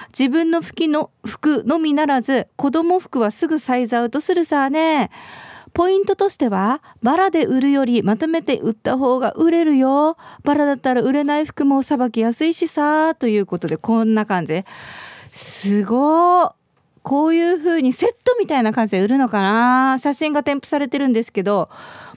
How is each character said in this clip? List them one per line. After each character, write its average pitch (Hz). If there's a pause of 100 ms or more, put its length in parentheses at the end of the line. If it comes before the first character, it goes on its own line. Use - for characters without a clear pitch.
(180)
自 262
分 320
の 330
服 -
の、 302 (140)
服 -
の 294
み 311
な 302
ら 269
ず、 254
子 277
供 339
服 -
は 214
す -
ぐ 302
サ 254
イ 247
ズ 240
ア 233
ウ 233
ト 285
す 359
る 339
さ 277
ね。 311 (640)
ポ 349
イ 381
ン 392
ト 392
と 392
し -
て 254
は、 202 (180)
バ 269
ラ 381
で 311
売 262
る 277
よ 277
り 240
ま 202
と 320
め 330
て 262
売 226
っ -
た -
方 262
が 247
売 330
れ 339
る 302
よ。 277 (260)
バ 294
ラ 294
だ 285
っ 269
た 262
ら 254
売 262
れ 294
な 294
い 311
服 -
も 277
さ 285
ば 240
き 226
や 226
す 302
い 330
し 339
さ、 311
と 262
い 214
う 196
こ 180
と 170
で、 160
こ 226
ん 220
な 214
感 180
じ。 170 (680)
す -
ご 311
ー。 - (480)
こ 294
う 330
い 339
う 349
風 330
に 254
セ 294
ッ 480 (140)
ト 494
み 427
た 294
い -
な 220
感 226
じ 202
で 185
売 202
る 254
の 262
か 208
な。 247
写 285
真 302
が 285
添 285
付 -
さ 302
れ 285
て 277
る 277
ん 254
で 226
す -
け 202
ど、 196 (440)